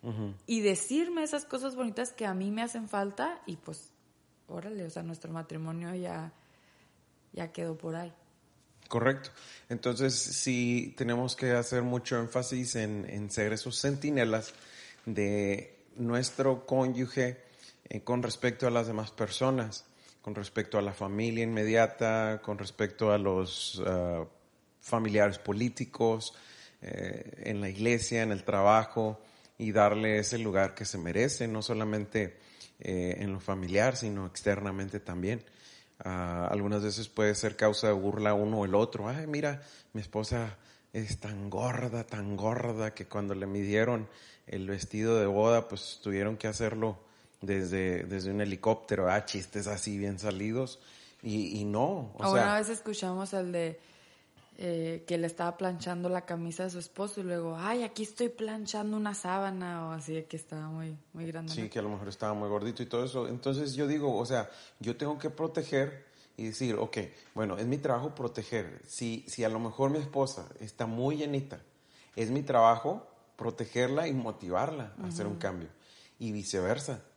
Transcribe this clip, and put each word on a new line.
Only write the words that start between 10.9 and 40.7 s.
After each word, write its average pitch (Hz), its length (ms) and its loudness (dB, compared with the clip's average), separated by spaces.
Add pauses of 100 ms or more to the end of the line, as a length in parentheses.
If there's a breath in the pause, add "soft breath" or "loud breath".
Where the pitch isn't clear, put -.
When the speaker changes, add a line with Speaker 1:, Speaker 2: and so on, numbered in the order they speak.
Speaker 1:
tenemos 123 400 0
que 127 160 2
hacer 120 300 2
mucho 123 360 0
énfasis 123 580 -2
en, 107 320 -2
en 104 220 -6
ser 107 220 2
esos 117 260 -4
centinelas 139 760 2 (500 loud breath)
de 101 720 0 (200)
nuestro 123 680 2
cónyuge, 127 680 2 (540 loud breath)
eh, 110 100 -6
con 123 220 0
respecto 123 440 0
a 123 40 4
las 117 160 2
demás 107 240 -4
personas, 120 720 0 (380 loud breath)
con 104 120 -8
respecto 104 440 -2
a 101 40 4
la 101 120 0
familia 113 500 0
inmediata, 110 1000 4
con 107 160 -4
respecto 104 540 2
a 104 60 6
los, 95 680 0
ah, 87 380 0 (560)
familiares 104 580 4
políticos, 113 960 0 (460 loud breath)
eh, 95 640 -8
en 104 160 -2
la 101 80 -2
iglesia, 113 540 2
en 110 100 2
el 98 120 -2
trabajo, 107 760 6 (380 loud breath)
y 110 140 -2
darle 107 460 6
ese 110 200 0
lugar 98 360 2
que 107 120 -8
se - 120 -6
merece, 107 500 2
no 110 140 -2
solamente, 107 760 -2 (420 loud breath)
eh, 90 380 0
en 98 140 -2
lo 95 80 -4
familiar, 98 560 2
sino 104 300 -4
externamente 98 760 -2
también. 95 420 -2 (560 loud breath)
Ah, 87 500 -2
algunas 101 360 2
veces 107 240 -2
puede 107 260 4
ser 107 220 0
causa 107 320 4
de 107 40 6
burla 101 420 2
uno 104 260 2
o 101 40 2
el 95 120 4
otro. 110 320 2
"Ay, 151 180 -4
mira, 147 360 -2 (300 loud breath)
mi 110 80 -6
esposa 107 560 -2 (360 loud breath)